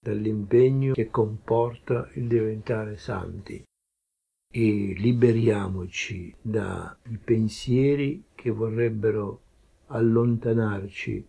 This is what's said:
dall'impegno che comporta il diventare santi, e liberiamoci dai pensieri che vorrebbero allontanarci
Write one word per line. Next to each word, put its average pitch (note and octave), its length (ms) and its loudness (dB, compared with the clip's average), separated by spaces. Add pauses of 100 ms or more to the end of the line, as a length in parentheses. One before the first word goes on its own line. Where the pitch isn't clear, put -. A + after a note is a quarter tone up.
dall'impegno A#2+ 920 2
che A2+ 160 -2
comporta A#2 1040 -2
il B2+ 120 -4
diventare A2 720 -2
santi, F2+ 640 -10 (880)
e G#2 460 0
liberiamoci G#2 1400 2
dai G2+ 840 -6
pensieri C3 1000 2 (100)
che - 160 -4
vorrebbero A2 920 -2 (440)
allontanarci A2+ 1400 0